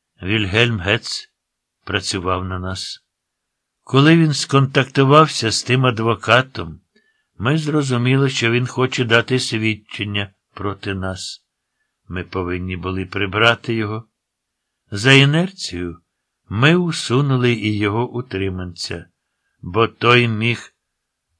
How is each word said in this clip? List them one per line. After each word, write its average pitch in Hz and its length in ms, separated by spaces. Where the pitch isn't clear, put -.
Вільгельм 107 580
Гец - 520
працював 92 600
на 92 140
нас. 92 460
Коли 147 320
він 156 180
сконтактувався 135 1160
з - 120
тим 127 240
адвокатом, 113 920
ми 135 200
зрозуміли, 135 720
що 117 200
він 123 160
хоче 127 380
дати 117 360
свідчення 104 920
проти 98 400
нас. 92 500
Ми 90 160
повинні 90 520
були 92 300
прибрати 107 680
його. 110 300
За 104 220
інерцією 135 840
ми 135 280
усунули 135 760
і 107 260
його 107 320
утриманця, 92 960
бо 101 260
той 120 400
міг 110 460